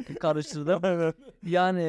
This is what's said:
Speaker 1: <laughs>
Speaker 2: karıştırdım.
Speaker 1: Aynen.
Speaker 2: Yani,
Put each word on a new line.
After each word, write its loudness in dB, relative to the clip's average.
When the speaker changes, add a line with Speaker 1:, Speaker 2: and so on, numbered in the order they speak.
Speaker 1:
<laughs> -12
Speaker 2:
karıştırdım. 0
Speaker 1:
Aynen. 0
Speaker 2:
Yani, 2